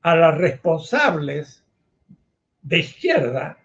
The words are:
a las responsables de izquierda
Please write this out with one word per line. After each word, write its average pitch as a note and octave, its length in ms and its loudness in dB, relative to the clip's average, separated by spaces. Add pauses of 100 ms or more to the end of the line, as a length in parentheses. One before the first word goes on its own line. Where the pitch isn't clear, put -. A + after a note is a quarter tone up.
a E3+ 140 2
las D#3+ 220 4
responsables D#3+ 1200 -2 (1000)
de E3 160 0
izquierda D3+ 880 -2